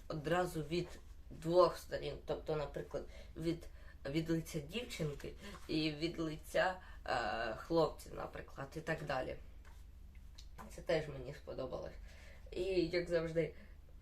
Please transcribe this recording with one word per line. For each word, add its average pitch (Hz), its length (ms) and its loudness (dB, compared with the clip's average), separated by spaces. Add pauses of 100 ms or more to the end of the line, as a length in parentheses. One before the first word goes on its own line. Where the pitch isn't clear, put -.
одразу 165 540 2
від 165 260 0 (540)
двох 165 360 10
сторін. 143 360 -2 (120)
Тобто, 156 300 0
наприклад, - 480 -2 (320)
від, 160 300 0 (400)
від 160 240 2
лиця 165 280 0
дівчинки 151 760 -2 (360)
і 156 220 4
від 165 280 -2
лиця, 160 560 2 (320)
е, 113 500 2
хлопця, - 600 4
наприклад, - 600 -8
і 160 40 -6
так 156 260 -2
далі. 131 300 0 (1400)
Це 165 80 -8
теж 156 260 4
мені 135 260 -6
сподобалось. - 600 -6 (560)
І, - 140 -2
як 175 440 4
завжди, 165 460 4 (480)